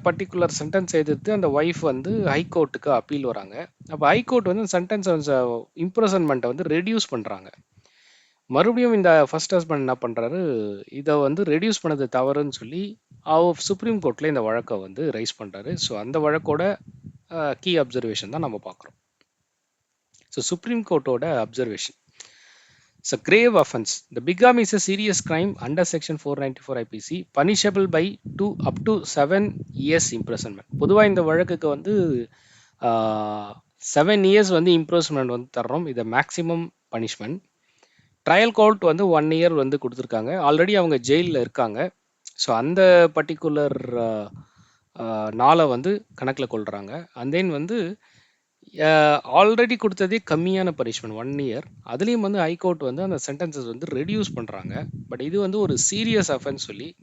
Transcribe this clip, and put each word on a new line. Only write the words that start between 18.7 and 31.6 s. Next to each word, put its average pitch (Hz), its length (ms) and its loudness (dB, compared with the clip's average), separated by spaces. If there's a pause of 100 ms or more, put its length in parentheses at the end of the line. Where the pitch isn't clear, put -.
So - 160 -6
சுப்ரீம் 226 460 -4
கோர்ட்டோட 135 540 0
அப்சர்வேஷன். 113 560 -8 (1000)
It's - 160 -4
a - 160 0
grave 226 260 6
offense. - 460 -2 (100)
The 120 80 -8
bigamy 226 460 6
is - 40 0
a 190 200 0
serious 202 340 -2
crime 175 320 -2
under 151 240 -2 (140)
section 156 260 -6
four 143 160 -4
ninety-four 135 340 -8
ஐ 117 100 -4
பி 110 140 -12
சி, - 300 -10 (100)
punishable 196 520 2
by 170 260 0 (260)
two, 208 120 -2 (100)
up 107 400 -2
to - 180 0
seven 196 300 0 (260)
years 156 320 0
imprisonment. 110 560 -8 (140)
பொதுவா 196 260 6
இந்த 190 160 2
வழக்குக்கு 165 460 0